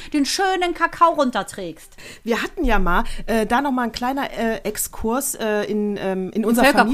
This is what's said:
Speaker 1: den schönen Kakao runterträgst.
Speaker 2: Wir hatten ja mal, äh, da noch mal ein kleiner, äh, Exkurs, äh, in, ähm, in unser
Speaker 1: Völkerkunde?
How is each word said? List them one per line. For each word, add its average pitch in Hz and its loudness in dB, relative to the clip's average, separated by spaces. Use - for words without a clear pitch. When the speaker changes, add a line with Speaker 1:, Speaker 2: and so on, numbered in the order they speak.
Speaker 1:
den 285 2
schönen 359 0
Kakao 330 2
runterträgst. 202 -4
Speaker 2:
Wir 220 0
hatten 359 -4
ja 214 4
mal, 185 4
äh, 220 0
da 240 2
noch 285 -2
mal 254 0
ein 226 -4
kleiner, 269 -4
äh, 226 -2
Exkurs, - -4
äh, 214 0
in, 208 -2
ähm, 190 -4
in 220 -2
unser 233 4
Speaker 1:
Völkerkunde? 247 6